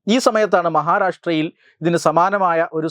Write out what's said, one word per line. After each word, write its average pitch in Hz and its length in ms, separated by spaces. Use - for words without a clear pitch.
ഈ - 20
സമയത്താണ് 202 500
മഹാരാഷ്ട്രയിൽ 170 720
ഇതിന് 170 260
സമാനമായ 170 600
ഒരു 160 120